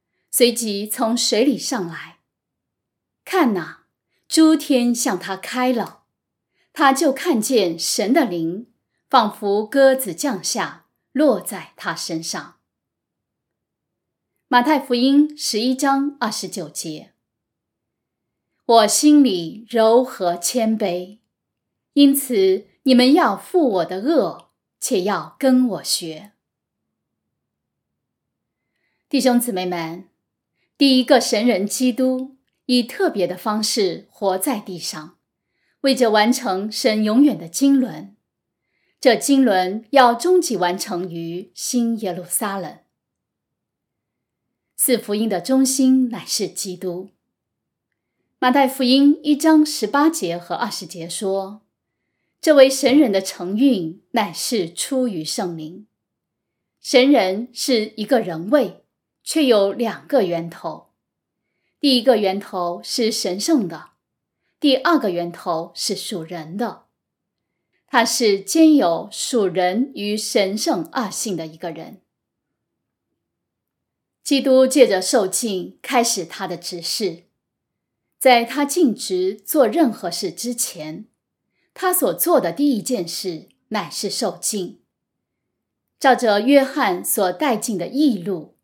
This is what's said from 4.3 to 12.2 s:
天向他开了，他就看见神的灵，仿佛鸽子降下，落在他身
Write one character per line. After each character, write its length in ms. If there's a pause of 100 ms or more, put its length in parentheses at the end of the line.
天 380
向 240
他 180
开 380
了， 300 (680)
他 200
就 180
看 300
见 360
神 360
的 100
灵， 480 (380)
仿 260
佛 300
鸽 300
子 180
降 300
下， 420 (260)
落 300
在 340
他 200
身 260